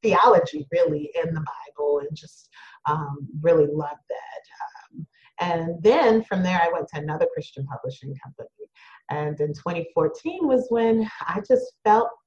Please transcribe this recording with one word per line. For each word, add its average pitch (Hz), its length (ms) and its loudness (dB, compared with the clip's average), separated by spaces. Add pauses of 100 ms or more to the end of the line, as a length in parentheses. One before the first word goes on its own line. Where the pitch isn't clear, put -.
theology, 196 680 4
really, 156 400 0 (120)
in 165 100 -4
the 160 80 -6
Bible, 147 580 -4
and 147 160 -10
just, - 340 -20 (360)
um, 147 420 -4 (140)
really 160 260 4
loved 147 320 -6 (100)
that. - 880 -14
Um, - 120 -14 (340)
and 170 420 -4
then 226 400 6
from 190 180 -2
there, 180 200 0
I 170 100 2
went 165 220 -4
to 151 60 -6
another 156 340 -2
Christian 147 340 -10
publishing 135 560 -10
company. - 240 -18 (640)
And 151 320 -6
in 151 120 -2
twenty 170 400 -8
fourteen 320 540 -2
was 254 220 2
when 226 400 2 (180)
I 214 180 -4
just 254 280 2 (100)
felt 220 260 6 (180)